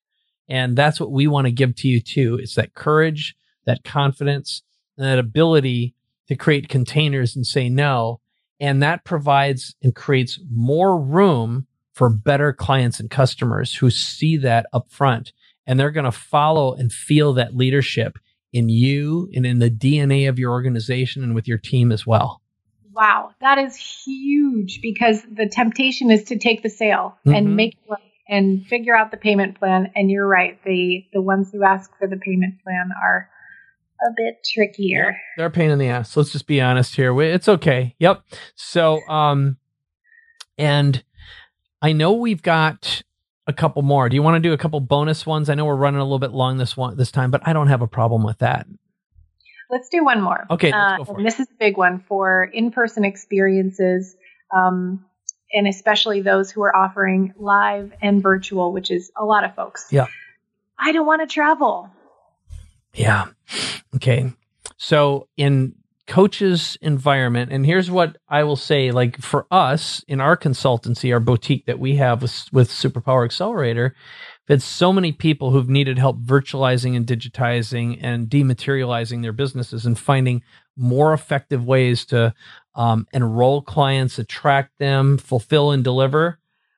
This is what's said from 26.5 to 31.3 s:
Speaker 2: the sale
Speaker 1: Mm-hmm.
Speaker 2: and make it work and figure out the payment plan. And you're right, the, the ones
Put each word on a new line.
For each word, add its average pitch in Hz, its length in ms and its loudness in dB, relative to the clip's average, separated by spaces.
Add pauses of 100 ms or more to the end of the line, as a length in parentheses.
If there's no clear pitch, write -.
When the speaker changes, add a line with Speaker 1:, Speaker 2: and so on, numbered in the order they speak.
Speaker 2:
the 220 60 -4
sale 190 560 -2
Speaker 1:
Mm-hmm. 143 100 6
Speaker 2:
and 202 220 2
make 220 160 2
it - 160 -20
work 208 100 -10 (300)
and 196 360 0
figure 226 300 0
out 220 160 2
the 220 60 -12
payment 196 420 0
plan. 190 360 0
And 202 140 2
you're 196 180 0
right, 180 360 2
the, 180 500 -2
the 196 80 -2
ones 196 300 -2